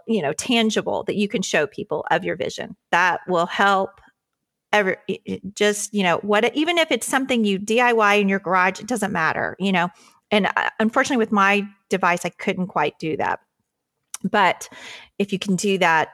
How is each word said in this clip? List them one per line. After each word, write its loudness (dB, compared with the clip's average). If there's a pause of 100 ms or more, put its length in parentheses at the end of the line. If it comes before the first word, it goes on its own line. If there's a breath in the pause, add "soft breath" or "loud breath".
you 0
know, 0
tangible -2
that -4
you 0
can -4
show 0
people -6
of 0
your -4
vision. -8 (160)
That 2
will 2
help 0 (720)
every, 2 (100)
it, -6
it -10
just, 0
you 0
know, 2
what, 2
even 0
if 2
it's -2
something 0
you 2
D 0
I 4
Y 4
in 4
your 0
garage, 0
it -12
doesn't -2
matter, -2
you 0
know? 0 (420 soft breath)
And, 2 (100)
uh, 0 (100)
unfortunately 0
with -4
my 4 (280)
device, 0
I -4
couldn't -4
quite -2
do -6
that. -2 (880)
But 2 (500 loud breath)
if -4
you 0
can -2
do 0
that, 2